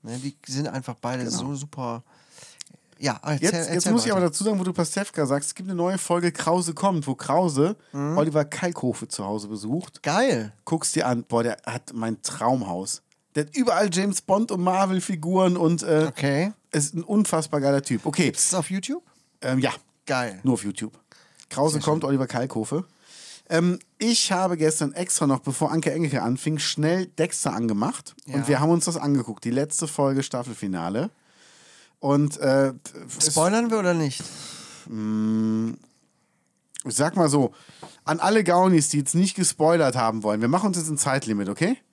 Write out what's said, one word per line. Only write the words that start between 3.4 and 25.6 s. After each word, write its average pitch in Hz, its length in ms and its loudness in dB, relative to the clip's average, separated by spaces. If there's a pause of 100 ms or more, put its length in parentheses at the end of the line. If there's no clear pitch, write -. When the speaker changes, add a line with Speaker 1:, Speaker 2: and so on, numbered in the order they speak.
Speaker 2:
Jetzt, 165 120 4
jetzt 165 140 -4
Speaker 1:
erzähl 180 240 0
Speaker 2:
muss 226 100 4
ich 240 80 0
Speaker 1:
weiter. 196 80 2
Speaker 2:
aber 180 80 4
dazu 160 180 -2
sagen, 208 160 0
wo - 40 -2
du 180 80 -2
Pastewka 160 540 -2
sagst: 139 220 0
Es - 80 -8
gibt 185 120 -12
eine 190 80 -4
neue 180 220 0
Folge 175 320 0
Krause 165 440 0
kommt, 180 340 0
wo 131 80 -2
Krause 160 580 2 (180)
Speaker 1:
Mhm. 143 240 -2
Speaker 2:
Oliver 151 280 2
Kalkofe 147 640 -4
zu - 160 -8
Hause 104 240 -6
besucht. 110 560 -6
Speaker 1:
Geil. 143 480 0 (140)
Speaker 2:
Guck's - 260 -2
dir 139 160 0
an. 120 160 0
Boah, 117 180 0
der 117 140 -2 (100)
hat 120 280 -10
mein 113 280 -4
Traumhaus. 101 800 -2 (320)
Der 151 120 -2
hat 147 100 -10
überall 208 360 2
James 190 280 0
Bond 208 320 0
und 185 100 -2
Marvel-Figuren 185 920 2
und, 170 260 2
äh, 160 260 4
Speaker 1:
Okay. 143 440 0 (180)
Speaker 2:
ist 151 240 -2
ein 165 80 -4
unfassbar 175 580 0
geiler 139 220 2
Typ. 123 240 -4
Okay. 139 220 2
Speaker 1:
Ist - 100 -4 (100)
es 180 60 0
auf 180 160 -2
YouTube? 226 320 -6 (380)
Speaker 2:
Ähm, 131 180 0
ja. 127 140 2 (320)
Speaker 1:
Geil. 120 400 -2
Speaker 2:
Nur 131 100 4
auf - 80 -4
YouTube. 101 300 -6 (580)
Krause 151 240 0
Speaker 1:
Sehr 147 80 -2
Speaker 2:
kommt, 151 200 0
Speaker 1:
schön. 139 80 -2
Speaker 2:
Oliver 135 180 2
Kalkofe. 131 560 -4 (640)
Ähm, 175 300 2 (200)
ich 226 340 0
habe 180 240 0
gestern 156 360 0
extra 165 360 0
noch, 135 100 2
bevor 139 320 -2